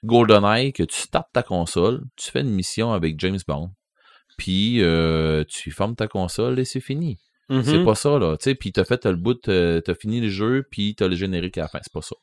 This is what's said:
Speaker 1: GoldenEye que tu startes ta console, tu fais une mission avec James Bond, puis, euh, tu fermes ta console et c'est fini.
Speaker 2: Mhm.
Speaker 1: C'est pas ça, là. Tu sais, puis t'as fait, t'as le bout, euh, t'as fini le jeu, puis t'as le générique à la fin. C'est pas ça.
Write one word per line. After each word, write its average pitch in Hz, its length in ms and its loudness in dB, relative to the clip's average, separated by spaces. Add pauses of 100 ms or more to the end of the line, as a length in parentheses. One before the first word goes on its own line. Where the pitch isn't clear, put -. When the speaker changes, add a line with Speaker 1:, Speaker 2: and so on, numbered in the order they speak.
Speaker 1:
GoldenEye 113 680 6
que - 100 -2
tu - 160 -4
startes - 320 -4
ta 123 120 0
console, 90 580 0 (140)
tu - 160 -12
fais 127 100 -2
une 139 100 -2
mission 107 400 -2
avec 82 280 -2
James 92 280 -2
Bond, 78 220 -6 (680)
puis, 104 460 0
euh, 80 680 2
tu - 220 -12
fermes 107 240 -4
ta 110 120 -4
console 107 520 -2
et 131 60 0
c'est 131 160 -8
fini. 143 360 -6 (320)
Speaker 2:
Mhm. 131 140 0
Speaker 1:
C'est 156 200 4
pas 107 120 4
ça, 147 240 2
là. 80 180 2
Tu - 140 -10
sais, 131 40 2
puis 101 160 -8
t'as 95 120 2
fait, 123 160 0
t'as 107 100 0
le 92 80 0
bout, 120 300 -2
euh, 85 340 2
t'as 87 140 -2
fini 110 260 -4
le 110 80 0
jeu, 113 400 0
puis 104 260 -4
t'as 98 120 0
le 90 80 0
générique 90 420 -4
à 82 40 -4
la 78 80 -6
fin. - 120 -10
C'est - 120 -20
pas 80 100 -8
ça. - 200 -14